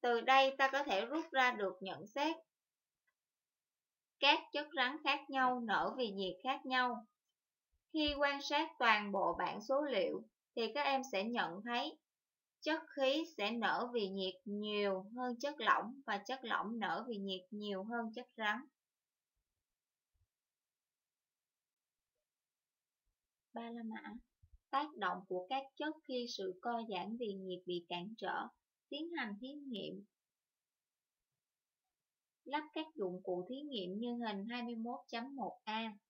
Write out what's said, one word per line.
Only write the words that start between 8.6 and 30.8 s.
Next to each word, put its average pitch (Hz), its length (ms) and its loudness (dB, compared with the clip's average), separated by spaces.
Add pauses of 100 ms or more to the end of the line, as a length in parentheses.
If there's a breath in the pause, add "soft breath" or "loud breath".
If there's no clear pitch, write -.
toàn 214 320 4
bộ 175 280 2
bảng 190 220 -2
số 269 200 0
liệu 214 420 0 (320)
thì 226 180 0
các 285 80 0
em 277 200 4 (100)
sẽ 196 120 0
nhận 208 420 0
thấy 254 320 -2 (640)
chất 320 220 2 (120)
khí 285 300 4 (120)
sẽ 208 140 2
nở 220 420 2
vì 208 160 0
nhiệt 190 240 -2 (120)
nhiều 202 600 0 (100)
hơn 247 240 -2
chất 285 180 -4
lỏng 196 480 2
và 202 200 -2
chất 262 180 -6
lỏng 220 360 -2
nở 185 280 -2
vì 226 100 -4
nhiệt 196 240 -4 (100)
nhiều 208 320 -4
hơn 226 320 -4
chất 247 120 -10 (100)
rắn. 214 200 0 (4000)
Ba 233 160 -6
La 233 140 -8
Mã, 214 300 -8 (560)
tác 302 260 2
động 190 320 -2
của 180 220 -2
các 269 140 0 (120)
chất 311 200 -2 (120)
khi 247 180 -2 (120)
sự 185 240 -4
co 240 280 -2
giãn 202 300 -4
vì 214 140 -2
nhiệt 185 320 -6
bị 175 240 -2
cản 175 280 -4
trở. - 300 -2 (420)
Tiến 311 280 -6
hành 220 240 -4
thí 254 60 -10
nghiệm. 208 580 -8 (2500)